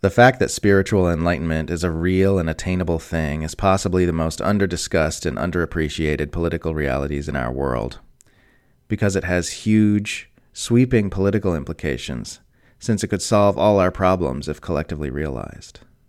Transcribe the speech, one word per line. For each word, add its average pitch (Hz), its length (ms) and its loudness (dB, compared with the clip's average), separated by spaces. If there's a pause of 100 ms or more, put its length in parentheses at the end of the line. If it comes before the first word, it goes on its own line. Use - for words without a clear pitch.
The 95 60 4
fact 127 300 6
that 85 100 0
spiritual 98 580 2
enlightenment 80 600 0
is 85 120 -2
a 90 80 0
real 92 480 2
and 80 120 0
attainable 85 480 -2
thing 78 420 -4
is 78 140 -8
possibly 95 500 2
the 87 80 0
most 80 280 -2
underdiscussed 90 840 0
and 78 140 -4
underappreciated 78 920 -2
political 82 440 -4
realities 71 520 -4
in 71 100 -6
our 62 140 -4
world, 62 500 -4 (880)
because 104 300 0
it 95 80 0
has 90 400 -2
huge, 107 680 2 (220)
sweeping 120 560 2
political 95 460 0
implications, 69 840 -6 (380)
since 107 240 -2
it 101 60 -4
could 98 140 -2
solve 101 340 4
all 101 220 4
our 90 120 4
problems 90 560 0
if 76 140 -8
collectively 76 480 -4
realized. 67 720 -10 (280)